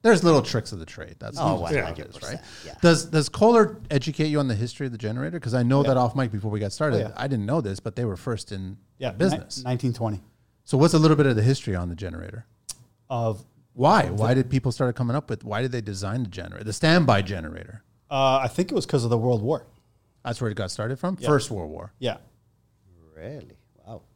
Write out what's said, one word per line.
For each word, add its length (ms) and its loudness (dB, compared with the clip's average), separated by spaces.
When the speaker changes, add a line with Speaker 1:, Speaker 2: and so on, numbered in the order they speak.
Speaker 1:
there's 220 6
little 180 6
tricks 300 -4
of 60 -10
the 80 -12
trade. 320 -16
That's 200 -12
Speaker 2:
Oh, 120 0
Speaker 1:
just 120 -2
Speaker 2:
one 120 -4
hundred 100 -2
percent, 140 -8
Speaker 1:
how 60 -12
it 200 -16
is, 60 -8
right? 100 -10
Speaker 2:
yeah. 140 -16
Speaker 1:
Does, 260 6
does 220 0
Kohler 500 4
educate 380 0
you 120 0
on 80 0
the 60 0
history 320 -6
of 60 -6
the 60 -12
generator? 420 -6
'Cause 140 -4
I 80 2
know 200 4
Speaker 3:
Yeah. 60 4
Speaker 1:
that 80 4
off 200 2
mic 160 -2
before 180 -4
we 100 -4
got 120 -4
started. 240 -2
Speaker 3:
Oh, 120 0
yeah. 80 -12
Speaker 1:
I 120 -6
didn't 180 -2
know 140 0
this, 200 -6
but 160 -8
they 80 -4
were 120 -4
first 360 -8
in 240 -10
Speaker 3:
Yeah, 140 -4
Speaker 1:
business. 460 -2
Speaker 3:
ni-, 60 -14
nineteen 280 -2
twenty. 280 -4
Speaker 1:
So 140 -2
what's 160 6
a 40 6
little 180 6
bit 100 4
of 100 4
the 60 4
history 340 0
on 120 -4
the 60 -6
generator? 520 -12
Speaker 3:
Of 360 -2
Speaker 1:
Why? 320 4
Speaker 3:
the 80 -4
Speaker 1:
Why 200 2
did 160 2
people 220 0
start 240 -2
coming 180 -2
up 160 -4
with, 140 -8
why 180 -4
did 100 -2
they 100 -4
design 420 -6
the 60 -6
generator, 340 -12
the 80 -6
standby 500 4
generator? 600 -10
Speaker 3:
Uh, 320 4
I 60 -2
think 240 -2
it 20 -4
was 120 0
'cause 180 0
of 60 -2
the 80 2
World 240 0
War. 240 -2
Speaker 1:
That's 160 -8
where 100 -2
it 60 -8
got 140 -6
started 280 -6
from? 220 -4
Speaker 3:
Yeah. 80 -4
Speaker 1:
First 220 2
World 200 -8
War. 280 -14
Speaker 3:
Yeah. 180 -4
Speaker 2:
Really? 400 -16
Wow. 160 -18